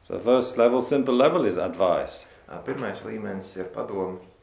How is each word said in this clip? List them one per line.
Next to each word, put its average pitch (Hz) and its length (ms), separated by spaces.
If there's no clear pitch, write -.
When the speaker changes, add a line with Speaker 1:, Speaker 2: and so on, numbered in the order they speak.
Speaker 1:
So 92 100
the 90 60
first 123 340
level, 120 260
simple 131 320
level, 147 300
is 90 120
advice. 87 680
Speaker 2:
Ā, 87 160
pirmais 117 380
līmenis 104 560
ir 92 160
padomu. 92 460